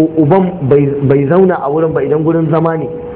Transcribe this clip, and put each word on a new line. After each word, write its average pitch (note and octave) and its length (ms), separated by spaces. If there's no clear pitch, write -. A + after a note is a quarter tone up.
u-, D#3+ 60
uban F3+ 300
bai, C#3+ 240
bai C#3 240
zauna F3+ 340
a C3+ 80
wurin D#3+ 240
ba, D#3 120
idan D3+ 180
gurin E3 280
zama E3 260
ne. D3 120